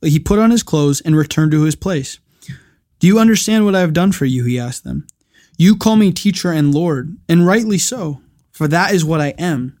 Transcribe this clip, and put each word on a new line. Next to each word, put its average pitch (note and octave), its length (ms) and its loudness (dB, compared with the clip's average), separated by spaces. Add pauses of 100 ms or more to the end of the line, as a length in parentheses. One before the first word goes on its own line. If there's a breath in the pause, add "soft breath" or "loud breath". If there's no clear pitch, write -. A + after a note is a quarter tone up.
he D#3 160 0
put G3+ 200 0
on A3+ 120 2
his A#3 120 2
clothes C#3+ 400 0
and D#3 140 0
returned D#3 360 0
to D3+ 100 2
his D3+ 140 0
place. D#3 420 -6 (800 loud breath)
"Do - 80 4
you G3+ 120 6
understand A3 460 2
what G3 100 2
I F#3 60 2
have E3 140 0
done F#3 180 2
for C#3+ 140 -2
you?" B2+ 180 -2
he A#2+ 140 -2
asked A#2+ 260 -10
them. - 220 -10 (500 soft breath)
"You G3 200 4
call A3 200 2
me G3+ 160 4
teacher F3+ 400 -2
and D3 220 0
Lord, D3+ 420 -4 (120)
and F3 180 4
rightly G#3 320 0
so, E3 420 -6 (300)
for D#3 180 -4
that F3 240 0
is E3+ 120 0
what D#3 160 -2
I D3 80 -2 (100)
am. C#3 420 -6